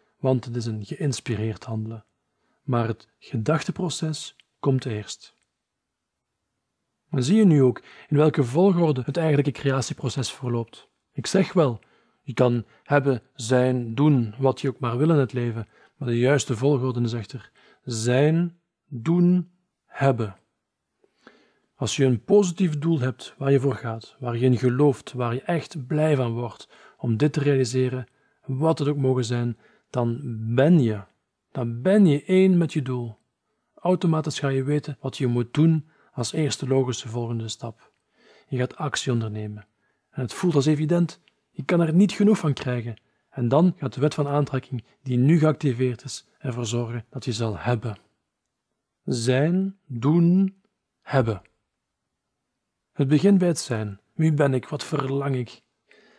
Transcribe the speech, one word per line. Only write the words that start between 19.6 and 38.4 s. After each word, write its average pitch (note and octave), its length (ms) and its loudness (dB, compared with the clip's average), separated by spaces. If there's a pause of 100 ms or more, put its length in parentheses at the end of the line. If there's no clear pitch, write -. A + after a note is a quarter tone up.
hebben. A2+ 500 -2 (1400)
Als B2 200 -6
je C#3 100 2
een B2 180 0
positief F3+ 560 2
doel D#3+ 200 0
hebt - 380 -6
waar C#3 140 0
je C#3 80 6
voor C3 160 0
gaat, A2+ 440 -10
waar A#2+ 180 -6
je B2 80 0
in B2 120 4
gelooft, B2+ 560 0
waar B2 200 -4
je C3 80 -6
echt D3+ 460 -6
blij D3+ 280 2
van A#2+ 180 -2
wordt A#2 340 -10 (300)
om A#2 200 -2
dit D3 160 2
te D#3 60 -2
realiseren, C3 680 0 (380)
wat D3 340 0
het C#3+ 80 0
ook C#3+ 100 -2
mogen C3 280 0
zijn, A#2+ 320 -4 (320)
dan A#2+ 300 -2 (360)
ben D3+ 260 6
je, G#2+ 200 0 (500)
dan A#2+ 300 -6
ben G3 240 6
je D3 180 4
één F#3 340 4
met E3 160 0
je D3+ 80 -2
doel. B2 360 -6 (560)
Automatisch D#3+ 640 0
ga C#3+ 80 -2
je C3+ 160 0
weten D3 360 -4
wat - 180 -8
je C3 100 -2
moet A#2+ 260 -2
doen D#3 360 2 (240)
als A#2+ 180 -6
eerste C#3+ 360 -4
logische B2 420 -2
volgende A#2 380 -6
stap. - 440 -14 (560)